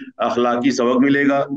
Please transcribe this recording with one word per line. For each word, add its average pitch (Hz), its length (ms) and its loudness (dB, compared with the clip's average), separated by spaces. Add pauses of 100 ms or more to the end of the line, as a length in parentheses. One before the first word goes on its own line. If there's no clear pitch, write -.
(180)
अखलाकी 120 520 0
सबक 123 300 0
मिलेगा। 139 460 2 (100)